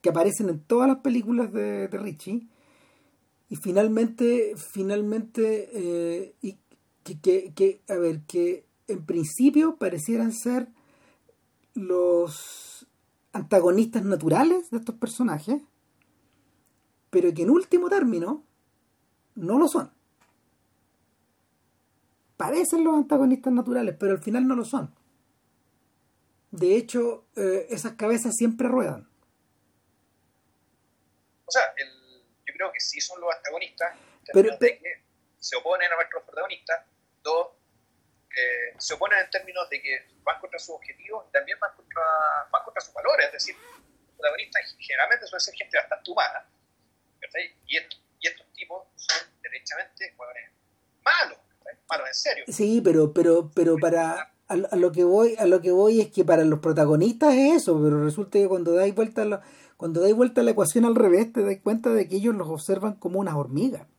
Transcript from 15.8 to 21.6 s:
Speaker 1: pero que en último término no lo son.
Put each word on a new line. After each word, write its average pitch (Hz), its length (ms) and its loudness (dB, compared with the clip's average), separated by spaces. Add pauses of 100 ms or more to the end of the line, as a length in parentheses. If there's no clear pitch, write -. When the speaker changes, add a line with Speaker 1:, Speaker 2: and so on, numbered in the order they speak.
Speaker 1:
pero 175 240 2
que 165 120 -4
en 208 60 2
último 359 380 2
término 240 560 -2 (920)
no 202 220 0
lo 302 100 6
son. - 220 -4 (2500)